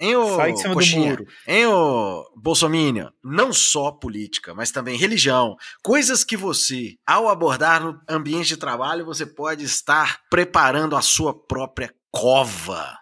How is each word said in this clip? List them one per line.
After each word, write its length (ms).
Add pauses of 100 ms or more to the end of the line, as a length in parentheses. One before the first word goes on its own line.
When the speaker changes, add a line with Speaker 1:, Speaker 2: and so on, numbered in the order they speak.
Speaker 1:
Hein, 160
ô 200
Speaker 2:
Sai 160
de 80
cima 100
do 80
Speaker 1:
Coxinha? 320
Speaker 2:
muro. 160 (200)
Speaker 1:
Hein, 200
ô 580 (120)
Bolsominion? 760 (120)
Não 300
só 380
política, 640
mas 160
também 260
religião. 600 (260)
Coisas 420
que 140
você, 560 (120)
ao 220
abordar 560
no 240
ambiente 400
de 80
trabalho, 480
você 220
pode 380
estar 560 (100)
preparando 680
a 60
sua 320
própria 580 (180)
cova. 920